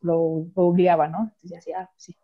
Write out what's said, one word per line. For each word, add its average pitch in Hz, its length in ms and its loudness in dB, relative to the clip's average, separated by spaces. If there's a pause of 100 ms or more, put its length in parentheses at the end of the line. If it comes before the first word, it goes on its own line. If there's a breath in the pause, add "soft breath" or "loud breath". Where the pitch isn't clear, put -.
lo 165 160 0 (380)
googleaba, 175 520 4
¿no? 160 120 -8
Entonces 214 320 -10
ya - 60 -16
decía, - 240 -12
"Ah, 185 120 -16
pues - 100 -20
sí. - 200 -20